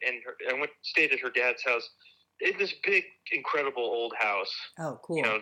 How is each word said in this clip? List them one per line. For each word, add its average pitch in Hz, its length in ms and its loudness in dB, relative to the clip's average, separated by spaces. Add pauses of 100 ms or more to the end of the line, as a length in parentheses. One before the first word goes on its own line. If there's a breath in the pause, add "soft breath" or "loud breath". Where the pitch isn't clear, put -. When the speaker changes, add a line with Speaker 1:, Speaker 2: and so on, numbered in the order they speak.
Speaker 1:
and 123 180 -2
her, 123 120 -10 (140)
I 127 80 0
went, 147 140 -4 (100)
stayed 151 300 2
at 127 80 4
her 127 100 -4
dad's 123 340 2
house. 117 240 0 (520 soft breath)
It, 185 180 2
this 196 160 0 (100)
big, 190 200 4 (280)
incredible 139 520 0
old 117 340 0
house. 101 360 0 (240)
Speaker 2:
Oh, 151 260 -6
cool. 165 140 -4
Speaker 1:
You 143 40 2
know, 110 200 2